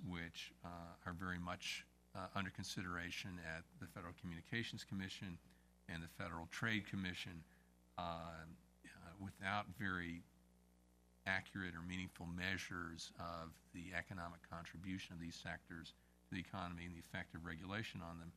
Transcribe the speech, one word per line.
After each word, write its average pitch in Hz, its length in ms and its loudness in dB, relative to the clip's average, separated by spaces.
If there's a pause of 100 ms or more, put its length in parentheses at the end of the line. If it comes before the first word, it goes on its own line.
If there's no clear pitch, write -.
which, 85 420 -2 (140)
uh, 87 40 -4 (360)
are 90 80 2
very 90 240 2
much, - 480 0 (300)
uh, 95 180 0
under 98 160 4
consideration 90 880 0 (160)
at 85 80 -2 (160)
the 98 60 -4
Federal 95 340 -4
Communications 95 640 0
Commission 95 540 -2 (520)
and 85 120 0
the 82 160 -4
Federal 85 300 0
Trade 107 420 4
Commission, 90 540 0 (560)
uh, - 20 2
uh, 82 840 -4 (360)
without 101 440 4 (120)
very 87 440 2 (1040)
accurate 95 480 4
or 85 120 -2
meaningful 90 380 0
measures 87 920 2
of 85 320 -2 (240)
the 90 200 -4
economic 85 440 -2 (100)
contribution 92 640 -2
of 85 80 -4
these 85 140 -2
sectors 82 580 -6 (340)
to - 60 -6
the 95 60 2
economy 87 460 0
and 87 100 -2
the 82 40 -6
effect 87 360 -2
of 82 100 -2
regulation 92 560 0
on 85 180 -4
them. 82 180 -6